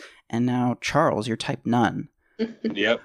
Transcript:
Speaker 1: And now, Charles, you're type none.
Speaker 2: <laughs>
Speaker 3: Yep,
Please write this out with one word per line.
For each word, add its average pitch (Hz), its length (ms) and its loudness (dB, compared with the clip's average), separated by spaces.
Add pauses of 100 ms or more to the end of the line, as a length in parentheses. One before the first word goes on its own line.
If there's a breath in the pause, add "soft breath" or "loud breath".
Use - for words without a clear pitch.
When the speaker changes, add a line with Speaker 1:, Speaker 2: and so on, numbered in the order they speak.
(300 loud breath)
Speaker 1:
And 120 160 0
now, 123 360 0
Charles, 143 460 2
you're 113 100 -2
type - 280 -6
none. 117 440 0 (300)
Speaker 2:
<laughs> 220 100 -2 (140)
Speaker 3:
Yep, 110 400 0